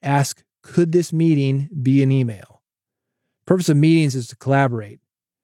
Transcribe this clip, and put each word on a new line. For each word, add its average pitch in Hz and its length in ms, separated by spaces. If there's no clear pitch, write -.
Ask, 143 420
"Could 170 280
this 170 220
meeting 143 560
be 131 200
an 135 100
email?" 120 520
Purpose 180 240
of 151 80
meetings 156 380
is 123 140
to - 60
collaborate, 123 640